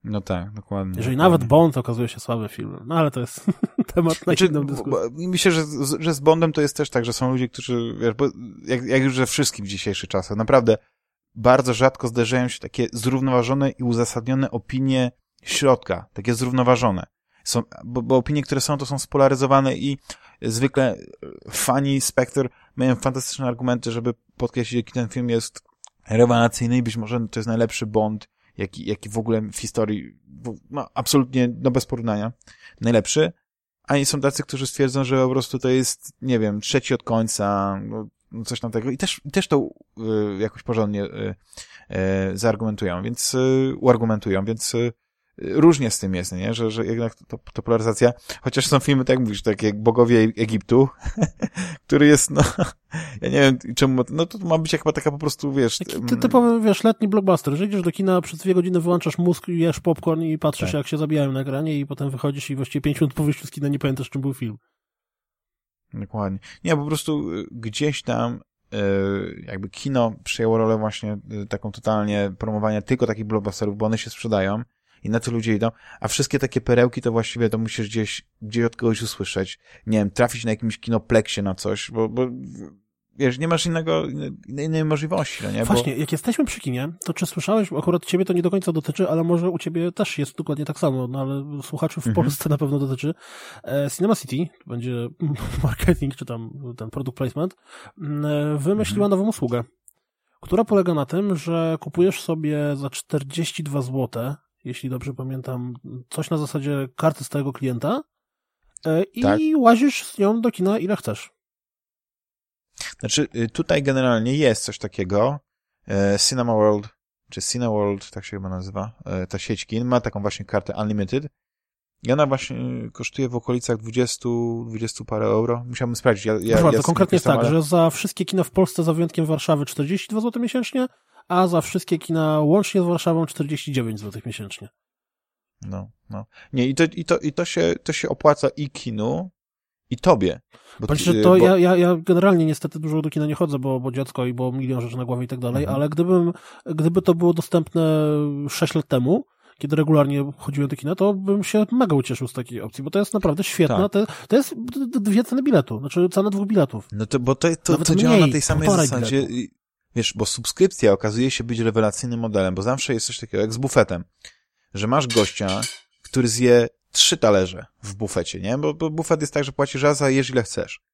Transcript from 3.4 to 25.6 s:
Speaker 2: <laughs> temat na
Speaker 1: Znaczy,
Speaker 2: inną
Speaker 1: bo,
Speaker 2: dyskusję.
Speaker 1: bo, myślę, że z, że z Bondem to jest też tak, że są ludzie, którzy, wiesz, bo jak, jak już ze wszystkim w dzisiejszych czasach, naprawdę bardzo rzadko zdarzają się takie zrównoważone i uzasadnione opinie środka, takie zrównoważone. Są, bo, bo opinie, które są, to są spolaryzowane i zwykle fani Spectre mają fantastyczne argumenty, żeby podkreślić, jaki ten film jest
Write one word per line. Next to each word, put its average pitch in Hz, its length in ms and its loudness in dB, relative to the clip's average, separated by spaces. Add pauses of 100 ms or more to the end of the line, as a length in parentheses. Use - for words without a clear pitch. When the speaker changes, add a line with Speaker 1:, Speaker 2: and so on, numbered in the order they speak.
Speaker 2:
<laughs> - 300 -4
temat 165 180 2
na - 100 -8
Speaker 1:
Znaczy, - 220 4
Speaker 2:
inną 151 160 0
Speaker 1:
bo, 139 120 -2
Speaker 2:
dyskusję. 131 180 -6 (200)
Speaker 1:
bo, 165 160 -8
myślę, 180 240 4
że 160 140 2
z, 143 360 -4
że 160 120 0
z 135 60 -4
Bondem 160 340 4
to 156 80 0
jest 143 160 0
też 143 120 -2
tak, 120 160 -2
że 120 80 -4
są 127 180 0
ludzie, 127 180 0
którzy, 117 500 -4
wiesz, 110 140 2
bo 139 120 0 (400)
jak, 127 200 -2
jak 131 180 4
już 131 140 0
ze 131 80 4
wszystkim 123 400 -2
w - 20 -10
dzisiejszych 98 420 -6
czasach, 101 280 -4
naprawdę 113 400 6 (580)
bardzo 123 380 6
rzadko 131 340 2
zdarzają 123 400 0
się - 120 -8
takie - 340 -4
zrównoważone 127 760 2
i - 140 -6
uzasadnione 120 680 0
opinie 131 600 0 (320)
środka, 123 720 2
takie 110 200 -2
zrównoważone. 123 680 2 (400)
Są, - 180 -2 (240)
bo, 120 160 -4
bo 120 160 2
opinie, 143 260 2
które 139 180 0
są, 147 160 -2
to 135 80 -6
są 135 140 -6
spolaryzowane 135 760 4
i 139 200 -4 (440)
zwykle 120 540 0 (560)
fani 139 500 0
Spectre 127 480 -2 (260)
mają 127 200 2
fantastyczne 131 520 -4
argumenty, 120 440 -2
żeby 117 220 -2 (240)
podkreślić, 120 380 -4
jaki 117 180 -4
ten 120 160 -4
film 123 200 -6
jest - 340 -2 (460)